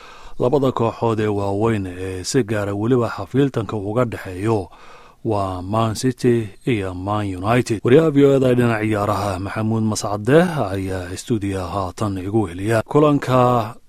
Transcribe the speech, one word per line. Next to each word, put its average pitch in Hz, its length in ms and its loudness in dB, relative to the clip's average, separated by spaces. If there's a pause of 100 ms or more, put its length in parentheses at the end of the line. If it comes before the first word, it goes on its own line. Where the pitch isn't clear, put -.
(400)
labada 131 320 2
kooxood 113 480 0
ee 107 80 0
waaweyn 101 600 0
ee 92 360 -8
si 131 200 2
gaara 101 300 -2
weliba 113 360 2
xafiiltanka 113 680 -2
uga 107 280 -2
dhexeeyo, 98 640 -4 (560)
waa 98 360 -2
Man 107 340 0
City 120 540 0 (180)
iyo 98 260 -2
Man 101 320 -4 (120)
United. 110 460 0
Wariyaha 156 280 6
V 139 140 0
O 139 100 6
A 135 40 4
da 131 140 4
dhinaca 117 300 2
ciyaaraha 101 560 0
Maxamuud 110 440 -2
Mascade 107 560 2 (340)
ayaa 95 420 -6
stuudiga 98 540 -4
haatan 98 480 -4
igu 101 260 -2
weheliya. 98 400 -2
Kulanka, 127 920 2 (140)